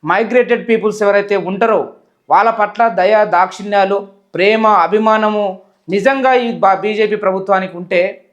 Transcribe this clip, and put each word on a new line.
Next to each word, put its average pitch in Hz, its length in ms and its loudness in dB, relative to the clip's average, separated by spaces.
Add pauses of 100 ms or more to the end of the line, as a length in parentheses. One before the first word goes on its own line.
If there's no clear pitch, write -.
మైగ్రేటెడ్ 226 640 0
పీపుల్స్ 214 340 0
ఎవరైతే 202 340 0
ఉంటారో 185 560 -2 (380)
వాళ్ళ 202 200 4
పట్ల 226 380 -2
దయ, 208 360 2
దాక్షిణ్యాలు, 196 840 -2 (260)
ప్రేమ, 214 320 2
అభిమానము 214 920 0 (300)
నిజంగా 254 440 0
ఈ 240 260 0
బా-, 190 220 2
బీజేపీ 208 360 -2
ప్రభుత్వానికి 190 600 -2
ఉంటే 185 560 -4